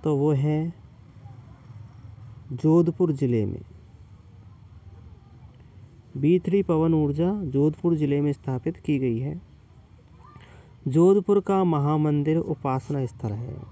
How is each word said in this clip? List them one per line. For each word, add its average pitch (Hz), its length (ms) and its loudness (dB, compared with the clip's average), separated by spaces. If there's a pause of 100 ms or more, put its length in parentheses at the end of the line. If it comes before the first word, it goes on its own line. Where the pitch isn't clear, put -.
तो 151 120 0
वो 147 160 2
है 151 400 0 (1800)
जोधपुर 165 580 2
जिले 120 340 0
में। 95 140 -6 (2500)
बीथड़ी 175 460 2
पवन 165 320 2
ऊर्जा 156 380 0 (120)
जोधपुर 151 500 0
जिले 143 260 0
में 143 120 0
स्थापित 139 440 -6
की 147 220 -2
गई 123 200 -2
है। 151 220 -6 (1500)
जोधपुर 190 520 4
का 190 240 0
महामंदिर 151 760 2
उपासना 139 680 -4
स्थल 110 260 -8
है। 117 240 -10 (160)